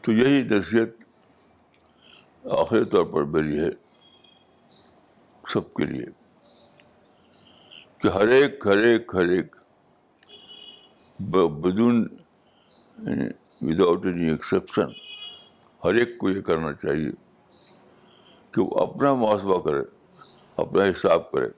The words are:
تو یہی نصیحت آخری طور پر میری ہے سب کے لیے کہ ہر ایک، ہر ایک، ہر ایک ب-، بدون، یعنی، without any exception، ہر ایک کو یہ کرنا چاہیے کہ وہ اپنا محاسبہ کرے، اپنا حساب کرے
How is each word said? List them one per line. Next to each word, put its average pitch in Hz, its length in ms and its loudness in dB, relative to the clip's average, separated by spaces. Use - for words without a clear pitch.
تو 117 100 0
یہی 131 300 4
نصیحت 113 640 -2
آخری 95 380 0
طور 92 200 2
پر 82 180 -2
میری 76 380 -2
ہے 78 100 -2
سب - 260 -6
کے - 100 -2
لیے 69 200 -8
کہ 113 100 0
ہر 98 200 2
ایک، 131 380 2
ہر 101 100 4
ایک، 113 380 2
ہر 92 60 2
ایک 87 360 0
ب-، 85 400 0
بدون، 110 480 0
یعنی، 214 280 -6
without 87 360 2
any 87 220 -2
exception، 80 680 -2
ہر 92 100 2
ایک 117 240 0
کو 101 120 -2
یہ 95 100 -4
کرنا 82 320 -2
چاہیے 73 380 -4
کہ - 120 0
وہ - 180 0
اپنا 135 340 0
محاسبہ 101 460 0
کرے، 73 220 -2
اپنا 90 280 0
حساب 85 460 2
کرے 64 280 -2